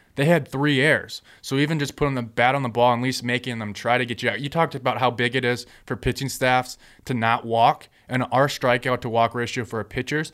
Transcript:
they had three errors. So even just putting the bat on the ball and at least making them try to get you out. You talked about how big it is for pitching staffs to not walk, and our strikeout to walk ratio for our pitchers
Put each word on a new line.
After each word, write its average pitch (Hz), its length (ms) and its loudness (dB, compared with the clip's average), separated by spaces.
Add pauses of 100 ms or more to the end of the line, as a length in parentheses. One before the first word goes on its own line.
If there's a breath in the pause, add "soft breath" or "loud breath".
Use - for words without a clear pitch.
(160 soft breath)
they 139 80 2
had 160 240 4
three 139 320 0
errors. 131 420 0 (180 soft breath)
So - 160 -4
even 151 220 2
just 143 160 -4
putting 139 220 -2
the 123 60 -4
bat 120 340 2
on 139 80 -2
the 123 40 -4
ball 120 240 4
and 120 80 0
at 123 40 -2
least 127 180 -4
making 123 380 -4
them 104 120 -6
try 120 260 0
to 127 60 0
get 120 160 -6
you 120 100 0
out. 104 100 -6
You 143 80 -6
talked 165 260 0
about 123 240 -2
how 123 140 2
big 120 240 -2
it 123 80 0
is 123 200 0 (220 soft breath)
for 131 80 -6
pitching 131 340 -4
staffs 127 480 0 (280 soft breath)
to 135 100 -4
not 117 320 0
walk, 117 420 2 (200 soft breath)
and 127 240 -2
our 135 160 4
strikeout 127 540 0
to 123 60 -6
walk 113 280 2
ratio 120 280 -4
for 113 140 -8
our 104 60 -6
pitchers 151 500 -6